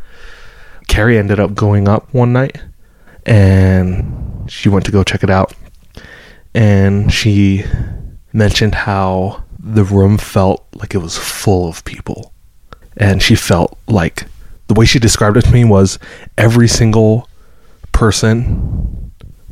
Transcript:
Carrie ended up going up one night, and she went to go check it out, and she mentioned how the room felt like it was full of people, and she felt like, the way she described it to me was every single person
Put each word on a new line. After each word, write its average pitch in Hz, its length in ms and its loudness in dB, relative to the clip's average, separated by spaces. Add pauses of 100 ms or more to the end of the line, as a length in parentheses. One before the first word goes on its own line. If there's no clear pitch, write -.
(880)
Carrie 113 300 2
ended 101 220 0
up 101 160 -2
going 101 320 2
up - 260 0
one 120 200 2
night, 131 240 -2 (680)
and 95 1300 2
she - 180 -2
went 98 160 0
to - 60 -2
go 98 120 2
check - 200 -4
it 92 60 -2
out, 95 240 0 (1000)
and 101 600 2
she 98 500 0 (680)
mentioned 107 420 0
how 95 680 -4 (160)
the 107 240 0
room 98 340 2
felt - 560 -2
like - 200 -12
it 101 60 -2
was 85 180 -8
full 90 500 -2
of - 180 -12
people, - 480 -12 (640)
and 98 240 2
she 113 140 2
felt - 420 -2 (100)
like, - 380 -2 (420)
the - 60 0
way 113 120 4
she - 140 2
described 110 380 2
it 123 80 4
to - 60 4
me 120 120 4
was 98 340 4 (400)
every 117 300 4
single 110 600 2 (640)
person - 1200 -2 (400)